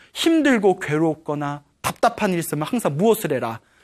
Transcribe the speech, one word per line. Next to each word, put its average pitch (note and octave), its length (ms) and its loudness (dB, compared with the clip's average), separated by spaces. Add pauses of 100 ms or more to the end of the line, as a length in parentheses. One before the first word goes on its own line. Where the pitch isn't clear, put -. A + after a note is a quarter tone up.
(140)
"힘들고 B3+ 680 2
괴롭거나 D3 840 -2 (200)
답답한 G#3+ 500 0
일 E3+ 60 0
있으면 D#3 280 -4
항상 F3+ 300 -2
무엇을 G#3 360 2
해라? A#2 280 -4 (240)